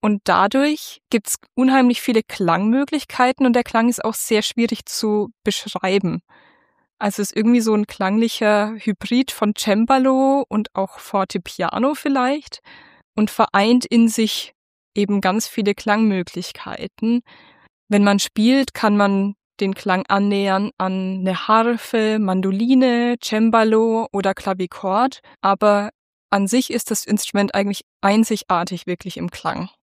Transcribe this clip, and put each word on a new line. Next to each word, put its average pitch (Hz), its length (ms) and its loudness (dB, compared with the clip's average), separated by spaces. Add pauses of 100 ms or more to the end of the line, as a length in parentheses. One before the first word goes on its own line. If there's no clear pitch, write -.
Und 208 220 0
dadurch 208 840 0
gibt's - 280 -2 (180)
unheimlich 254 480 4
viele 226 200 0
Klangmöglichkeiten 247 1200 0
und 240 80 4
der 240 100 2
Klang 233 240 0
ist - 160 -4
auch 220 80 -2
sehr 214 300 0
schwierig - 420 -2
zu 208 460 -2 (140)
beschreiben. 190 760 -2 (760)
Also 208 240 -4
es 196 80 -6
ist - 60 -8
irgendwie 233 260 4
so 220 100 0
ein 208 140 0
klanglicher 214 920 0
Hybrid 233 540 -2
von 311 260 0
Cembalo 262 880 2
und - 280 -4
auch - 240 -6
Fortepiano 190 960 -4
vielleicht 277 680 -4 (560)
und 214 140 0
vereint 220 560 2
in 233 220 4
sich - 440 -4 (420)
eben 202 280 0
ganz 202 260 0
viele 208 260 -2
Klangmöglichkeiten. 214 1500 -2 (680)
Wenn 202 160 4
man 202 140 4
spielt, 254 560 2
kann 208 240 0
man 196 380 0 (240)
den 190 140 0
Klang 185 340 -2
annähern 202 720 0
an 190 420 -4
eine 185 280 -4
Harfe, 220 680 0
Mandoline, 233 1040 2
Cembalo 220 920 2
oder 196 220 -2
Klavichord, 196 840 -4 (200)
aber 202 500 2 (380)
an 202 180 2
sich 247 260 0
ist - 180 -4
das 214 140 -4
Instrument 202 500 -2
eigentlich 202 300 -2 (160)
einzigartig 196 840 0
wirklich 180 300 -8
im 175 140 -8
Klang. - 400 -8 (160)